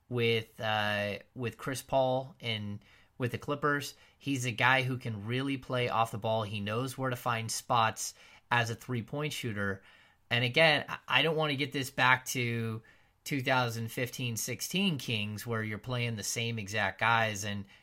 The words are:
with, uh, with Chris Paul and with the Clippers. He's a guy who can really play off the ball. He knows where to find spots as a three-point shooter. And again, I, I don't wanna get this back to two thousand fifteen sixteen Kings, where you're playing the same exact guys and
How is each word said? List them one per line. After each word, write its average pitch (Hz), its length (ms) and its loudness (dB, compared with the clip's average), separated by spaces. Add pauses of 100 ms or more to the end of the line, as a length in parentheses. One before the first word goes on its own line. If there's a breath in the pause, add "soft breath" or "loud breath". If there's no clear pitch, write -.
with, 117 400 2 (140)
uh, 104 540 0 (200)
with 120 220 -6
Chris 135 240 -6
Paul 131 580 0
and 107 400 -4 (380 soft breath)
with - 140 0
the 113 60 -6
Clippers. 143 580 -2 (220 soft breath)
He's 135 280 -2
a 131 60 0
guy 127 320 6
who 127 120 0
can 110 300 -6
really 131 320 -2
play 123 320 -2
off 113 220 2
the 117 60 -6
ball. 110 260 0
He 104 180 -6
knows 117 360 -2
where 131 120 -2
to 120 80 -2
find 117 340 -2
spots - 600 0 (360 loud breath)
as 120 200 4
a 117 60 -4
three-point 127 580 -4
shooter. 101 480 -4 (480 soft breath)
And 120 160 2
again, 147 420 4
I, 78 100 -6 (120)
I 131 140 6
don't 160 120 2
wanna 151 200 0
get 139 180 -4
this 135 160 -2
back 127 380 4
to 117 540 -2 (440 soft breath)
two 143 160 -2
thousand 120 500 0
fifteen 120 460 -4
sixteen 175 600 -2
Kings, 104 480 -4
where 113 160 -2
you're 107 160 -4
playing 120 380 -2
the 101 80 -6
same 117 340 -2
exact 101 440 -2
guys 113 420 4
and 101 220 -4 (180 soft breath)